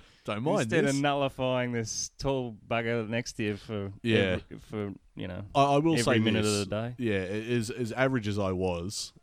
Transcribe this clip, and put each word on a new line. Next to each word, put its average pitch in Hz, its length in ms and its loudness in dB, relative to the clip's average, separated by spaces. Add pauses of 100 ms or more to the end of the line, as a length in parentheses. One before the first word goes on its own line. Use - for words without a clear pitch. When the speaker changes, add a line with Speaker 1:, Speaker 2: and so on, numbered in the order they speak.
(240)
Speaker 1:
don't 107 200 -4
mind 175 200 2
Speaker 2:
Instead 143 220 2
Speaker 1:
this." 139 100 2
Speaker 2:
of 139 60 0
nullifying 127 720 0
this - 440 -4
tall 131 380 -2 (140)
bugger 117 380 0
next 117 260 -4
to 117 100 -4
you 104 140 0
for 98 340 -6 (100)
Speaker 1:
Yeah. 113 160 4
Speaker 2:
every, 92 420 0
for, 104 340 -6 (220)
you 104 120 -8
know, 92 160 -8 (100)
Speaker 1:
I, 139 100 6
I 139 160 4
will 165 140 4
Speaker 2:
every 123 100 2
Speaker 1:
say 113 160 4
Speaker 2:
minute 110 240 4
Speaker 1:
this. 104 200 2
Speaker 2:
of 95 60 -6
the 104 60 -4
day. 117 220 -4
Speaker 1:
Yeah, 113 160 0 (100)
a-, 110 340 -2
as, 110 120 0
as 120 220 -4
average 127 360 2
as 104 120 0
I 95 140 2
was, 90 680 -2